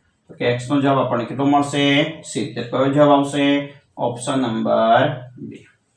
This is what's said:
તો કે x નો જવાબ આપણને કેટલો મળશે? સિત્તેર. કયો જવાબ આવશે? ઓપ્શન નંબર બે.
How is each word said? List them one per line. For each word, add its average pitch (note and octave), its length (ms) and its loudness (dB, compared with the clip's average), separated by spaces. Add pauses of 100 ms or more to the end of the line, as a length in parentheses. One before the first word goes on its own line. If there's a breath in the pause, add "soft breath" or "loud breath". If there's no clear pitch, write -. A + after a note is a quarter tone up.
(280)
તો - 100 -20
કે B2 80 -4 (120)
x B2 120 -10
નો C#3+ 140 2
જવાબ C#3 180 2
આપણને A#2 280 -2
કેટલો B2 160 -4
મળશે? C#3+ 400 2 (460)
સિત્તેર. A#2+ 380 -6
કયો C3+ 260 0
જવાબ D3 220 6
આવશે? C#3+ 280 0 (520 loud breath)
ઓપ્શન C3 440 -4
નંબર A2+ 640 2 (440)
બે. - 100 -18 (380)